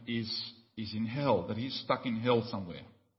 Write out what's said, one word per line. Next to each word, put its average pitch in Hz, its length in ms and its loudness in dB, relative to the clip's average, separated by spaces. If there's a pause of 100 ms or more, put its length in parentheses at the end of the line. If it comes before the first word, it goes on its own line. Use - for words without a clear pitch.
is, 117 220 0 (480)
is 107 180 -6
in 110 100 0
hell, 117 420 4
that 107 100 -2
he's 127 260 -4
stuck 127 220 0
in 117 100 0
hell 117 340 4
somewhere. 87 320 -6 (380)